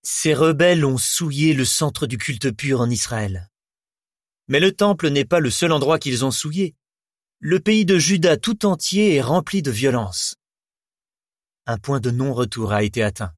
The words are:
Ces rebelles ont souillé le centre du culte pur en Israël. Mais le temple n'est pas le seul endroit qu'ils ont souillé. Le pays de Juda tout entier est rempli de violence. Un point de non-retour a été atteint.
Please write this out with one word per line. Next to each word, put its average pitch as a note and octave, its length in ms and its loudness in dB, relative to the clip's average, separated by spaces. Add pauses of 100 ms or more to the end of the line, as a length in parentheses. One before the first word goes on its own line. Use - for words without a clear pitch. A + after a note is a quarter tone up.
Ces - 300 -2
rebelles D#3+ 520 4
ont C3 140 2
souillé D3+ 540 0
le C3 120 0
centre D3 420 -2
du A#2+ 100 -6
culte B2 360 -4
pur C3+ 280 -2
en A#2+ 100 0
Israël. G#2 580 -4 (1000)
Mais C#3 140 0
le F#3+ 120 4
temple F#3+ 360 0
n'est C#3+ 160 2
pas F3 160 2
le B2+ 100 0
seul E3+ 220 0
endroit D3+ 260 2
qu'ils B2+ 260 -2
ont C3+ 60 0
souillé. D#3+ 460 -4 (640)
Le F3 180 0
pays G#3+ 280 2
de F#3 120 4
Juda E3 380 4
tout G#3+ 300 -4
entier F#3+ 500 2
est C3+ 60 2
rempli D#3+ 400 0
de C#3 100 -4
violence. A2+ 640 -2 (1300)
Un A#2 120 -4
point C#3 200 -4
de A#2+ 140 -2
non-retour A#2+ 600 -2
a G#2 120 2
été G#2+ 180 -2
atteint. G2+ 360 -4